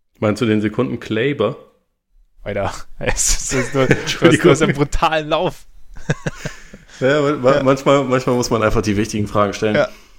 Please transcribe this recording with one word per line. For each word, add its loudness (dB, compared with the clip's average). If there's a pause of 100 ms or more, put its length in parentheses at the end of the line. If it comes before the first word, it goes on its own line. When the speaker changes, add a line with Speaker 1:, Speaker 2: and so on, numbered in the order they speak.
(200)
Speaker 1:
Meinst 0
du 2
den 2
Sekundenkleber? -2 (880)
Speaker 2:
Alter, -4 (140)
<laughs> -14
es -2
ist, -2
es -2
ist -10
nur, 2
du 6
hast, -6
Speaker 1:
Entschuldigung. 2
Speaker 2:
du 8
hast 4
einen 2
brutalen 0
Lauf. -2 (420)
<laughs> -6 (540)
Speaker 1:
Ja, 2
ma-, 2
ma-, 4
Speaker 2:
Ja. 0
Speaker 1:
manchmal, 2
manchmal 0
muss 0
man 2
einfach 2
die 0
wichtigen -2
Fragen 0
stellen. -2
Speaker 2:
Ja. 2 (300)